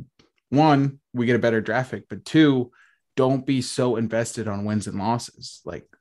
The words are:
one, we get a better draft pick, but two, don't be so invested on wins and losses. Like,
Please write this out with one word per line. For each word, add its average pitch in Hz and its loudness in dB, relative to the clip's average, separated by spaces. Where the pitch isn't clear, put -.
one, 139 4
we 120 -2
get 123 4
a 113 2
better 113 2
draft 120 -4
pick, 104 -12
but 98 -16
two, 143 4
don't 131 2
be 131 0
so 123 -2
invested 113 -4
on 101 -6
wins 104 -2
and 98 -8
losses. - -6
Like, - -12